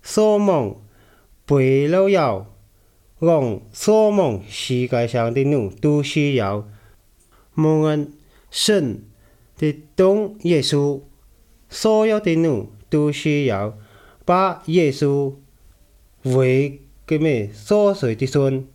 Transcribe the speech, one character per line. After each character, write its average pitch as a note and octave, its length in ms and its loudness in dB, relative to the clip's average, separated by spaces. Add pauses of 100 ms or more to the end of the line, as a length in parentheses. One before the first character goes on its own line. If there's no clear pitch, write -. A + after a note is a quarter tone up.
所 G#3+ 360 2
望 E3+ 440 0 (640)
背 C#3 420 2
了 F#3+ 220 2
要， B2 460 -2 (640)
让 D3 420 0 (100)
所 G#3+ 380 2
望 D#3 400 0
世 B2 380 -4
界 A#2+ 200 0
上 A#2 240 -2
的 C3+ 120 0
人 C3+ 260 0
都 D3 320 0
需 C#3+ 320 -2
要。 G#2 340 -2 (840)
没 D#3 340 2
人 D3 260 -4 (360)
神 E3 540 -2 (540)
的 D3+ 140 -2 (240)
懂 G3+ 460 2
耶 E3+ 180 2
稣， C#3+ 420 -2 (680)
所 A3 380 0
有 G#3+ 120 0
的 F#3 140 -2
人 D#3 340 -2 (220)
都 D3 220 0
需 D3 340 -2
要 G#2 320 -4 (480)
把 F3+ 400 0
耶 D#3+ 260 2
稣 C#3 440 -2 (880)
为 C3 580 0 (240)
他 D#3 140 -2
们 A#2+ 340 -2
所 - 400 0
属 A#2+ 220 -2
的 C3+ 100 -4
孙。 C3+ 480 -2